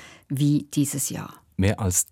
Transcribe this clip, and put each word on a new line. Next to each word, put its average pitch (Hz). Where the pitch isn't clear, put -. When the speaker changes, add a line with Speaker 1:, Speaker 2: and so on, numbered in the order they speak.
Speaker 1:
wie 143
dieses 143
Jahr. -
Speaker 2:
Mehr 95
als 95